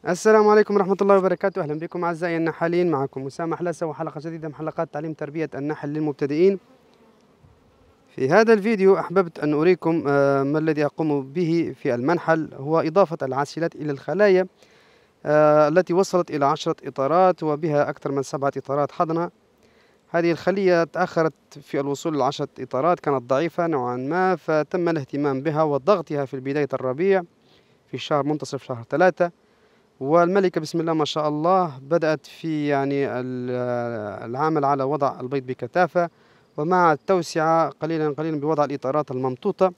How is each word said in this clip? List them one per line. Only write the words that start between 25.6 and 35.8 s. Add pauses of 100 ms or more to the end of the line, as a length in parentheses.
وضغطها
في
بداية
الربيع (680)
في
شهر
منتصف
شهر
ثلاثة، (680)
والملكة
بسم
الله
ما
شاء
الله
بدأت
في
يعني
ال-،
العمل
على
وضع
البيض
بكثافة، (460)